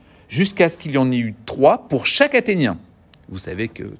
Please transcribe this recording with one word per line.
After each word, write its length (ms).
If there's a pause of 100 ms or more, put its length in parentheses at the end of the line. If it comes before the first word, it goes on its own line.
(280)
jusqu'à 400
ce 80
qu'il 160
y 60
en 120
ait 80
eu 160 (100)
trois 440
pour 180
chaque 280
Athénien. 440 (500)
Vous 100
savez 300
que 160 (160)